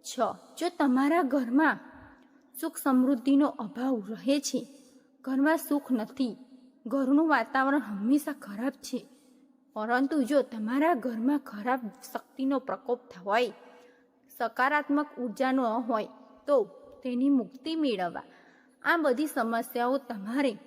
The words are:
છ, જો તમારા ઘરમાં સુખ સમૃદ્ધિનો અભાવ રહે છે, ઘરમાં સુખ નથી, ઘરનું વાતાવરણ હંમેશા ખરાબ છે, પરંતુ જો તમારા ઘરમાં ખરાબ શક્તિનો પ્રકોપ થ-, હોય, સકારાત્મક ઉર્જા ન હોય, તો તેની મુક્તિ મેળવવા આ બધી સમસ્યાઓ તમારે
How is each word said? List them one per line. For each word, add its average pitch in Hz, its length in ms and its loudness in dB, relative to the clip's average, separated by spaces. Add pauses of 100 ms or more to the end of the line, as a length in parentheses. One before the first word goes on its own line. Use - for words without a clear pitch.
છ, - 180 -10 (380)
જો 339 100 -2
તમારા 285 540 2
ઘરમાં 262 560 2 (800)
સુખ - 180 -6
સમૃદ્ધિનો 269 680 4
અભાવ 233 640 -4
રહે 226 300 0
છે, - 260 -4 (540)
ઘરમાં 277 360 2
સુખ 285 360 -2
નથી, 220 440 -2 (500)
ઘરનું 277 420 2
વાતાવરણ 269 500 2
હંમેશા 226 540 0
ખરાબ 226 400 -6
છે, - 340 -10 (680)
પરંતુ 254 500 0
જો 269 200 2
તમારા 254 520 0
ઘરમાં 240 440 0
ખરાબ 247 420 -4 (320)
શક્તિનો 269 460 -4
પ્રકોપ 240 500 -4
થ-, 180 100 -20
હોય, 196 340 0 (840)
સકારાત્મક 285 800 0
ઉર્જા 254 340 -2
ન 269 80 2
હોય, 226 480 -2 (380)
તો 285 180 4 (400)
તેની 254 260 0
મુક્તિ 277 460 0
મેળવવા 208 460 -2 (600)
આ 330 120 2
બધી 294 300 2
સમસ્યાઓ 240 720 -2
તમારે 233 680 -4